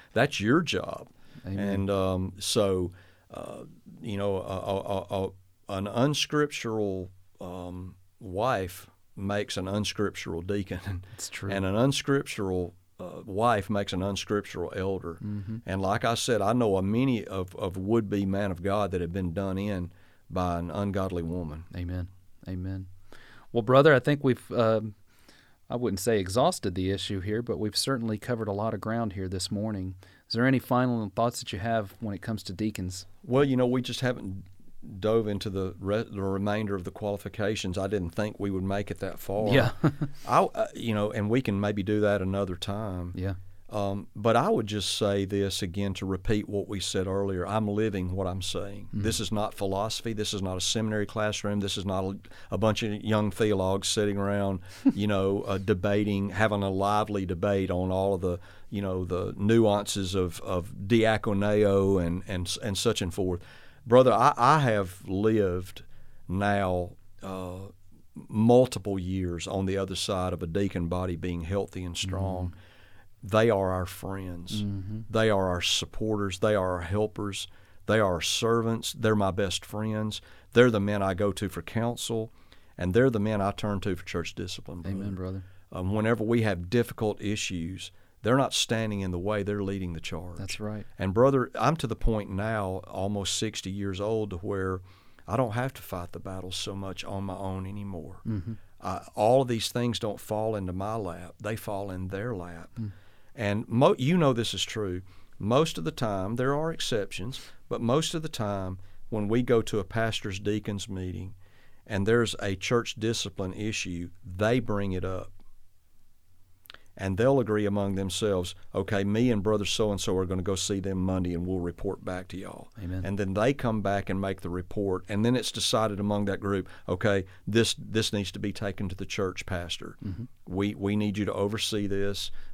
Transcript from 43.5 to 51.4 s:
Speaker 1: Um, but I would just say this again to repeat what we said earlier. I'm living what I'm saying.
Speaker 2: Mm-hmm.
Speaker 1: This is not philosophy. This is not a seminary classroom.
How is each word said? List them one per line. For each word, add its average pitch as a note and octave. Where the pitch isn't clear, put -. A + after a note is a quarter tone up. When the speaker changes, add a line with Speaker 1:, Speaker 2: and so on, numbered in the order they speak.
Speaker 1:
Um, G2+
but A2+
I C#3
would D3+
just G2+
say G2+
this G2
again G2
to -
repeat G2
what G2+
we G#2
said F#2+
earlier. G2
I'm G#2+
living G2+
what F#2+
I'm F#2
saying. G2
Speaker 2:
Mm-hmm. G#2+
Speaker 1:
This A2
is G#2+
not G#2
philosophy. G#2
This G#2
is G#2
not F#2
a F#2
seminary G#2+
classroom. G#2